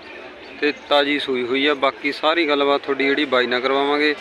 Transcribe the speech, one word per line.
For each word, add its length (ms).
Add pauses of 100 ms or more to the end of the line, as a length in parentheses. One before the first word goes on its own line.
(600)
ਤੇ 100 (180)
ਤਾਜ਼ੀ 300
ਸੂਈ 240
ਹੋਈ 240
ਆ। 80
ਬਾਕੀ 360
ਸਾਰੀ 360
ਗੱਲਬਾਤ 340
ਤੁਹਾਡੀ 240
ਜਿਹੜੀ 200
ਬਾਈ 220
ਨਾਲ 140
ਕਰਵਾਵਾਂਗੇ। 600